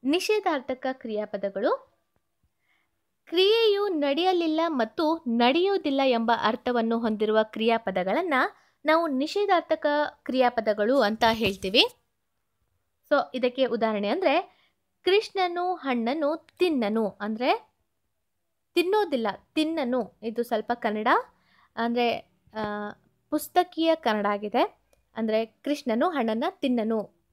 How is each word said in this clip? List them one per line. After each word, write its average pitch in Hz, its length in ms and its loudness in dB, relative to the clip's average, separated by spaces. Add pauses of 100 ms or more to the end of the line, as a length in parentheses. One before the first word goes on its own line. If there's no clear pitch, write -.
ನಿಷೇಧಾರ್ಥಕ 330 880 -2
ಕ್ರಿಯಾಪದಗಳು. 208 1040 -6 (1300)
ಕ್ರಿಯೆಯು 415 640 2
ನಡೆಯಲಿಲ್ಲ 320 800 0
ಮತ್ತು 311 500 0
ನಡೆಯುವುದಿಲ್ಲ 277 880 0
ಎಂಬ 233 280 2 (100)
ಅರ್ಥವನ್ನು 233 560 0
ಹೊಂದಿರುವ 214 440 0
ಕ್ರಿಯಾಪದಗಳನ್ನ 226 920 -2 (500)
ನಾವು 320 220 2
ನಿಷೇಧಾರ್ಥಕ 320 800 0 (380)
ಕ್ರಿಯಾಪದಗಳು 240 760 2
ಅಂತ 220 300 2
ಹೇಳ್ತೀವಿ. 220 540 0 (1300)
So 294 60 6 (180)
ಇದಕ್ಕೆ 254 320 0
ಉದಾಹರಣೆ 214 420 0
ಅಂದ್ರೆ 339 540 0 (420)
ಕೃಷ್ಣನು 359 720 0
ಹಣ್ಣನ್ನು 285 720 -2 (120)
ತಿನ್ನನು 226 500 0 (120)
ಅಂದ್ರೆ 233 520 -2 (1000)
ತಿನ್ನೋದಿಲ್ಲ, 349 520 0 (280)
ತಿನ್ನನು. 277 580 -2 (100)
ಇದು 226 200 -6
ಸ್ವಲ್ಪ 233 320 -4
ಕನ್ನಡ 214 340 -2 (680)
ಅಂದ್ರೆ, 233 420 0 (360)
ಆ, 208 380 -8 (380)
ಪುಸ್ತಕೀಯ 320 640 0
ಕನ್ನಡ 214 320 0
ಆಗಿದೆ. 208 540 -2 (360)
ಅಂದ್ರೆ 220 300 0
ಕೃಷ್ಣನು 277 600 -2
ಹಣ್ಣನ್ನ 233 420 -2
ತಿನ್ನನು. 226 720 -2 (100)